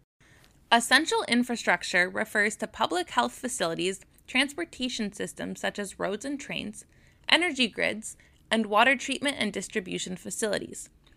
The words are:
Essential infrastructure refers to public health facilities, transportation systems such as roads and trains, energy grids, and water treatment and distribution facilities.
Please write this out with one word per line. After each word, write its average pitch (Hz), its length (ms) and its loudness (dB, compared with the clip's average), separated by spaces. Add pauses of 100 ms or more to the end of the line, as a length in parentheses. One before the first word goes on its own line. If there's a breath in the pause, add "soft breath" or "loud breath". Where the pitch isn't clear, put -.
(720 soft breath)
Essential 269 560 4
infrastructure 226 800 2
refers 208 480 0
to - 100 -6
public 339 440 -2
health 240 220 0
facilities, 175 680 -2 (260)
transportation 254 840 -2
systems 185 480 -8
such - 180 -4
as 202 220 -8
roads 190 240 -4
and 277 160 -6
trains, - 440 -8 (440 soft breath)
energy 254 400 4
grids, - 480 -4 (340 soft breath)
and 220 160 2
water 226 300 6
treatment 269 420 -4
and 208 140 -2
distribution 185 640 -6
facilities. - 760 -6 (260 soft breath)